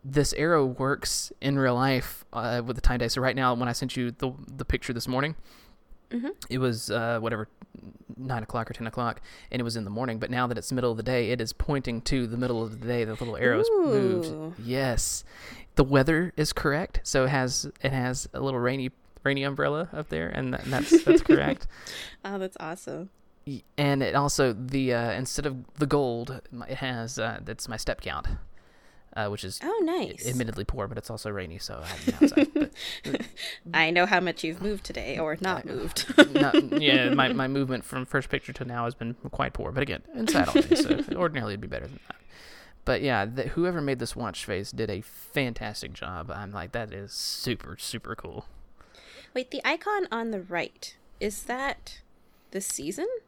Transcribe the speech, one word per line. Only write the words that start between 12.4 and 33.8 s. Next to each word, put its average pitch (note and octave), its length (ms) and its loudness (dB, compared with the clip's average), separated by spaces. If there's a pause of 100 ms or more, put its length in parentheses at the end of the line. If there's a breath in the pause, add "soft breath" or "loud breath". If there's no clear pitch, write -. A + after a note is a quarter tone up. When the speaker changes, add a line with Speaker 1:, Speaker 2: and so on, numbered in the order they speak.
Speaker 1:
of A2+ 200 -6
the A2 40 -6
day. A#2+ 180 2
The A2 100 -4
little A#2 200 -4
arrows D#4+ 360 4
Speaker 2:
Ooh. G4 160 6
Speaker 1:
moved. D#3+ 760 0
Yes. B2 640 0 (520 loud breath)
The C#3+ 80 8
weather D3+ 520 4
is D3+ 160 2
correct. D#3 500 0
So C3 220 4
it B2+ 60 4
has, C3 340 2 (180)
it C3+ 100 2
has B2+ 420 -2
a C3 60 -4
little C3 200 0
rainy, B2+ 300 0 (340)
rainy C#3 180 2
umbrella C#3+ 520 0
up D3+ 160 -8
there, F2 180 -2
and B2+ 240 -2
tha-, - 160 -4
that's, D4 340 6
that's E4+ 200 8
Speaker 2:
<laughs> - 80 2
Speaker 1:
correct. - 360 4 (600 loud breath)
Speaker 2:
Oh, G3 100 -6
that's F#3+ 240 -6
awesome. D#3+ 480 -10 (380)
Speaker 1:
Y-, C#3 160 -8 (160)
and C#3 240 4
it G2 120 0
also, C#3 380 4
the, B2+ 400 0
uh, A#2 200 0
instead C3 340 -4
of C3+ 100 -2 (220)
the D3+ 80 4
gold, B2+ 560 0 (100)
m-, A#2+ 160 -10
it C3 80 -6
has, B2 420 -4
uh, A2 240 -4
that's - 280 -8
my A2 80 -4
step - 240 -2
count. - 240 -4 (880 soft breath)
Uh, G#2+ 140 -2
which G#2 160 -6
is F#2+ 180 -8
Speaker 2:
Oh, G#4 220 -2
nice. D#4+ 420 -2
Speaker 1:
admittedly A#2 380 -2
poor, G#2+ 240 -2
but A2+ 80 -8
it's - 140 -10
also A2 180 -8
rainy, F#2 300 -6
so G#2+ 260 -10
I - 20 -10
haven't C#4 680 4
been D4+ 100 2
outside. - 60 -6 (340 loud breath)
But, - 160 -2 (280 loud breath)
Speaker 2:
<laughs> - 260 -12
I D#3+ 160 6